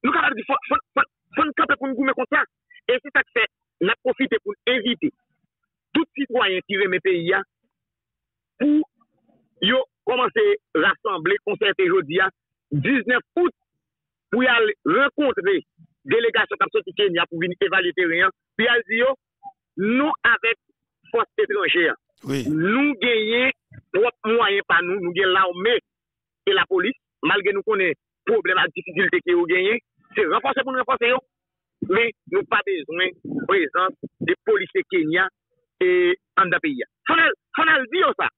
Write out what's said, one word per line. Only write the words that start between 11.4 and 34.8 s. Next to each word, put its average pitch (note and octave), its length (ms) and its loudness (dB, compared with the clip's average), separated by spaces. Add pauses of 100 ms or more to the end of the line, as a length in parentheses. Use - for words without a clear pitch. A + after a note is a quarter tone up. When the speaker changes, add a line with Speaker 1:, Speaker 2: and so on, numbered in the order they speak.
Speaker 1:
konsète G3 420 0
jodi F3 320 0
a, F#3+ 80 0 (420)
diznèf A#3 520 0 (180)
out, F4 120 0 (800)
pou A#3+ 100 2
y C4 80 4
al A3+ 200 2 (180)
rankontre G3+ 720 0 (460)
delegasyon A3 540 0
k G3 60 2
ap - 80 -10
soti G3+ 240 -4
Kenya F3 320 2
pou E3 120 -6
vin F3 140 -4 (100)
evalye F3+ 320 0
teren, F3+ 360 2 (220)
pou A3 100 0
y A#3+ 60 2
al A#4 180 0
di A4+ 120 0
yo, C4+ 120 2 (680)
nou B3+ 300 0 (240)
avèk A3+ 240 -2 (540)
fòs A3 320 0
etranjè, F3 480 0 (320)
Speaker 2:
Oui. C3+ 220 -4
Speaker 1:
nou G#3+ 540 0
genyen A#3 500 0 (420)
twòp A3 220 2 (100)
mwayen G#3+ 400 0
pa E3+ 160 2
nou, F3+ 220 -4
nou F3 100 -6
genyen F#3 220 2
lame F#3+ 400 0 (720)
e G3 80 2
lapolis, F#3+ 400 0 (320)
malgre G3 260 0
nou G3 140 -4
konnen F#3+ 260 0 (320)
pwoblèm F#3 360 2
ak E3+ 120 0
difikilte F3+ 480 -2
ke F3 140 0
yo F3 140 4
genyen, F#3 280 0 (380)
se G#3 160 2
ranfòse C4 320 -2
pou C4 100 -6
nou B3+ 80 -2
ranfòse B3 300 0
yo, C4 80 2 (720)
men A3+ 180 2 (240)
nou G3 160 0
pa G#3 160 0
bezwen F3+ 480 -4 (360)
prezans F3+ 500 0 (260)
de - 120 -2 (100)
polisye G3 420 0